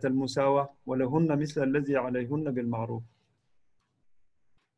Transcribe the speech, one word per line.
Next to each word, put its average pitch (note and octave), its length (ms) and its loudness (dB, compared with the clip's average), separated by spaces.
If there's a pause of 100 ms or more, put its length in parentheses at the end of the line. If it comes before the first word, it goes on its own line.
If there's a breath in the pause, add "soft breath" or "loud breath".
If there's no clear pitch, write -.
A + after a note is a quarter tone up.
المساواة C3+ 680 2 (120)
ولهن C#3 540 2
مثل D3 240 -2
الذي C#3 340 2
عليهن B2+ 540 -2
بالمعروف؟" A#2 520 -4 (1700)